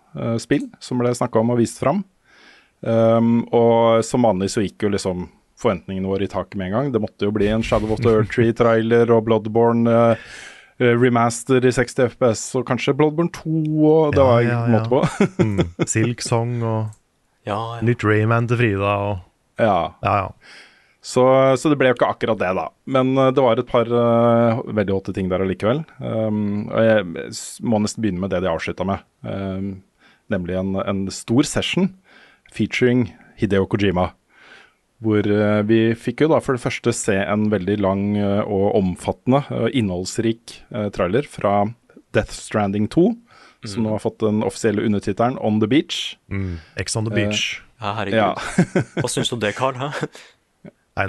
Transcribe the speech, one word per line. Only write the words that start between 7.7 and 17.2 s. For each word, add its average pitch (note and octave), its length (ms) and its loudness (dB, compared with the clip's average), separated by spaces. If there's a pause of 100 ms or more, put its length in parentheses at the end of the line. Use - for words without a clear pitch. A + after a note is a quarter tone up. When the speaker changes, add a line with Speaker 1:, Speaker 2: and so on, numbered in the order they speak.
Speaker 1:
of A2 80 -2
the A#2 100 4
Erdtree-trailer A2+ 1000 2
og A2+ 140 4
Bloodborne, A2+ 640 2
eh, A#2 280 4 (600)
eh, A#2+ 160 4
remaster A#2+ 680 2
i B2+ 80 4
seksti B2+ 320 0
F A2+ 140 -4
P C3 100 2
S, - 260 -2
og B2+ 120 -2
kanskje C3 280 -2
Bloodborne D3+ 380 0
to, D#3+ 240 -6 (320)
og D#3 240 4
det C#3 80 2
Speaker 2:
Ja, C3+ 40 6
Speaker 1:
var A#2+ 180 6
Speaker 2:
ja, A#2+ 240 0
Speaker 1:
ikke - 20 0
måte A2 160 4
Speaker 2:
ja. A2+ 40 -6
Speaker 1:
på. B2+ 120 2 (360)
<laughs> A#2 100 2
Speaker 2:
Mm. G2 420 -2
Silk A2+ 320 -2
Song A#2+ 420 -2
og A2 280 -2 (560)